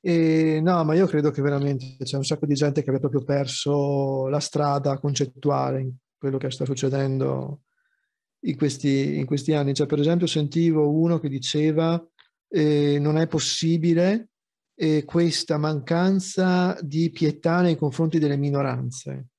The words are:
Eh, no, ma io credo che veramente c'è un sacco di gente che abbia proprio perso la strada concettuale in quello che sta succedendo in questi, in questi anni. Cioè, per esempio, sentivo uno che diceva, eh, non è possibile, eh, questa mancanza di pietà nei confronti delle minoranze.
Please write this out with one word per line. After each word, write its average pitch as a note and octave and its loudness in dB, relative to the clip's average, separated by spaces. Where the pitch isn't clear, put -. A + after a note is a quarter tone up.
Eh, D#3+ 4
no, F3 2
ma D3+ 2
io F#3 4
credo D3+ 2
che C#3+ -6
veramente C#3 -2
c'è C#3 -6
un C3+ -2
sacco D3+ -2
di D3 2
gente C#3+ 2
che - -4
abbia C3+ 0
proprio C3 -2
perso C#3 0
la C#3+ 0
strada C#3+ 0
concettuale C3+ -2
in C3 -6
quello C3+ -4
che C3 -4
sta B2 -4
succedendo C3+ -2
in D#3 -4
questi, C#3+ 0
in C#3+ -2
questi C#3+ -2
anni. C#3 0
Cioè, C#3 0
per C#3+ -2
esempio, E3+ 2
sentivo D#3 2
uno E3 2
che D#3 -4
diceva, D#3 0
eh, D3 2
non D3+ 2
è D#3+ 2
possibile, E3+ 0
eh, D3+ 0
questa E3+ 0
mancanza F3+ 0
di D#3+ 0
pietà E3 0
nei E3+ 2
confronti D#3+ -2
delle C#3+ 2
minoranze. C3+ -4